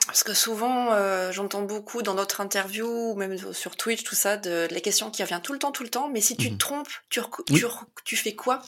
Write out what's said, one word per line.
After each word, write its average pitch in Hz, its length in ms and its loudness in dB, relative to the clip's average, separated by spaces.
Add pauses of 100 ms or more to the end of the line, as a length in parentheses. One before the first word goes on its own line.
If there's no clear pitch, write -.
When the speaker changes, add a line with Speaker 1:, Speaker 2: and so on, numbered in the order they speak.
Speaker 1:
Parce - 160 4
que 214 100 -2
souvent, 233 600 4
euh, 190 400 4
j'entends 202 300 -2
beaucoup 208 380 -4
dans 196 140 2
d'autres 196 240 0
interviews, 214 720 -2
ou 214 60 -2
même 190 200 -2 (140)
sur - 240 -8
Twitch, 226 300 -2
tout - 100 -4
ça, 208 220 2
de, 170 320 0
de 165 40 -6
la 180 60 -2
question 214 320 0
qui - 100 -2
revient - 220 -2
tout - 80 -6
le 277 80 -6
temps, 285 140 -2
tout 269 100 -6
le 226 60 -10
temps, 269 180 0
mais 247 140 0
si - 160 2
tu 113 100 2
Speaker 2:
Mhm. 110 60 -2
Speaker 1:
te 98 60 -6
trompes, 190 280 -2 (220)
tu - 100 0
rec-, - 180 -8 (120)
Speaker 2:
Oui. 147 100 8
Speaker 1:
tu 233 60 0
rec-, 233 100 -4 (300)
tu - 100 -4
fais 214 200 -2
quoi ? 254 320 0